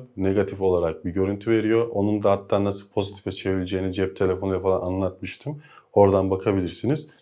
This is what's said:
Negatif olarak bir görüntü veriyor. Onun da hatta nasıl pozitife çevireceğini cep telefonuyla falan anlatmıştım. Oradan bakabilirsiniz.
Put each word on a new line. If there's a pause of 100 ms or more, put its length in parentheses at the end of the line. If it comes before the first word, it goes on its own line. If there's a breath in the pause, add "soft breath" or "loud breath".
(180)
Negatif
olarak
bir
görüntü
veriyor.
Onun
da
hatta
nasıl
pozitife
çevireceğini
cep
telefonuyla
falan
anlatmıştım. (320 loud breath)
Oradan
bakabilirsiniz. (140 soft breath)